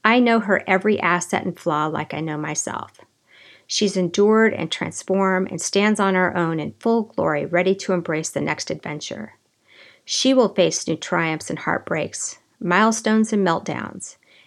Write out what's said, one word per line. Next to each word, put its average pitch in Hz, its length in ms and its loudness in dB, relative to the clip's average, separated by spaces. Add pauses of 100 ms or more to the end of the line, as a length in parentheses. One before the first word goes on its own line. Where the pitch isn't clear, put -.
I 226 140 6
know 233 220 4
her 196 260 0
every 196 320 2
asset 175 460 -2
and 170 140 -6
flaw 151 280 -2
like 156 260 -6
I 151 80 -6
know 156 160 -6
myself. - 640 -6 (680)
She's 190 280 0
endured 202 560 4
and - 200 -6
transformed 185 760 -2
and 180 100 -8
stands 208 400 2
on 196 160 2
her 185 200 2
own 165 220 0
in 151 220 -6
full 226 240 2
glory, 156 420 -2
ready 180 300 2
to 190 160 -4
embrace 170 380 -2
the 156 100 -4
next 151 300 -4
adventure. - 640 -10 (680)
She - 300 2
will 240 140 6
face - 400 0
new 160 80 -2
triumphs 160 520 -2
and - 120 -6
heartbreaks, - 800 -4 (180)
milestones 220 720 2
and 202 140 2
meltdowns, - 720 -4 (300)